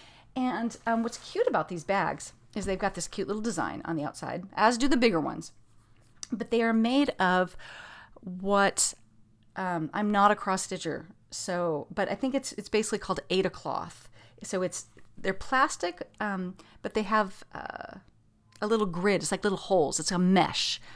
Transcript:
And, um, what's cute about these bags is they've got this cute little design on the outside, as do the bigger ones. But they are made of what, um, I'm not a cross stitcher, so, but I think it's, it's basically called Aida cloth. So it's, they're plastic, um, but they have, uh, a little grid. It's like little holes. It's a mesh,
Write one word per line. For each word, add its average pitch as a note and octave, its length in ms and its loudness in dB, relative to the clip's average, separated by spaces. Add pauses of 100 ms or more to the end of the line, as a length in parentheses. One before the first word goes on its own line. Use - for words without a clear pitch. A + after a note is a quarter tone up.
(360)
And, A#3+ 500 -2
um, A#3 160 2
what's A#3 160 -4
cute A#4+ 300 0
about G3+ 220 0
these E3+ 140 -8
bags F3+ 500 0 (220)
is G3 100 -6
they've F#3+ 120 0
got G3 160 0
this E3+ 140 -6
cute - 200 -4
little G#3+ 140 -4
design E3+ 440 -4
on E3 100 -2
the D3 80 -2
outside, D3 500 -6
as A3+ 240 4
do C4+ 100 2
the C#4 80 6
bigger A3+ 240 4
ones. - 340 -6 (800)
But A3 200 -6
they A#3 100 4
are A3+ 120 2
made B3 360 4 (100)
of F#3 380 2 (640)
what, G3 720 2 (640)
um, F3 380 -2
I'm G#3 180 0
not G3+ 200 8
a G#3 40 2
cross F#3+ 280 -2
stitcher, E3 440 -6 (220)
so, F3 640 -2
but G3 160 0
I G3+ 60 -2
think C4 200 -2
it's, - 180 -4
it's - 160 -12
basically G#3+ 300 0
called - 200 -4 (100)
Aida F#3 200 2
cloth. - 580 -8 (360)
So F#3 180 -4
it's, F3+ 240 -6 (320)
they're F#3+ 160 -2
plastic, D4+ 760 -2 (140)
um, F#3+ 340 -4 (260)
but - 120 -8
they G#3+ 80 0
have, G#3 420 0 (100)
uh, - 440 -12 (640)
a G#3+ 60 -4
little G#3+ 220 2
grid. F3+ 340 2
It's - 100 -4
like F#3 120 -2
little G3 140 2
holes. E3+ 420 2
It's D#3 120 -4
a F3+ 60 0
mesh, F3+ 640 4 (140)